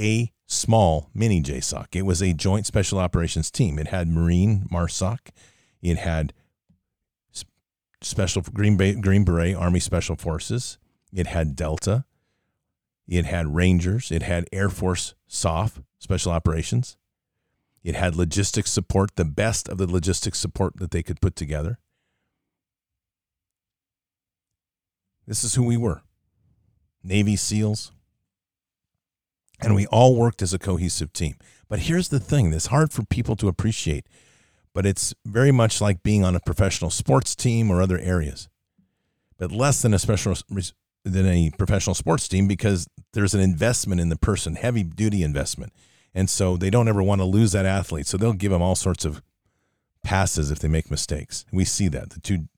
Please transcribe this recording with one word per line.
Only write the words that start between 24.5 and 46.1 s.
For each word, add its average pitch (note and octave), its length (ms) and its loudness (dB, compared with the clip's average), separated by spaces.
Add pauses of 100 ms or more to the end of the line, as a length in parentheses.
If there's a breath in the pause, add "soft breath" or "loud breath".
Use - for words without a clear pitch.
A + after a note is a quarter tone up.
This A2+ 200 -6
is A2+ 100 -2
who B2+ 80 4
we A#2+ 140 2
were. A2+ 260 -2 (1000)
Navy G2+ 360 2
seals. G#2+ 560 -2 (1700)
And G#2+ 140 2
we G2 120 2
all B2 300 6
worked A#2 260 0
as F2 100 -2
a F#2 60 0
cohesive F2 540 -2
team. D2+ 240 -4 (320 soft breath)
But G#2 100 -2
here's F3 300 0
the C#3+ 100 0
thing A#2+ 320 2
that's D#2 160 -2
hard D3+ 260 2
for A2 120 -4
people A2+ 320 -2
to G2+ 120 0
appreciate, E2+ 580 -2 (680 soft breath)
but G2 100 0
it's - 300 0 (100)
very A#2+ 280 4
much A2+ 280 4
like G#2 220 0
being G#2 220 4
on F2+ 100 4
a F2 60 0
professional - 500 0
sports - 460 0
team A#2 340 2
or F2+ 100 4
other F#2 200 2
areas. E2 480 -2 (920)
But F2+ 140 -6
less C3+ 280 2
than A2 140 4
a F2+ 40 4
special, G2+ 360 0 (720)
than F#2+ 220 0
a E2+ 300 4
professional F#2+ 380 0
sports - 320 0
team G2 220 2
because G2 400 0 (240)
there's G2+ 200 0
an G2+ 80 2
investment F#2+ 600 2
in E2+ 80 0
the D#2+ 100 -2
person, F2 380 -2
heavy A#2 260 -2
duty G2 400 0
investment. C#2+ 500 -4 (400 soft breath)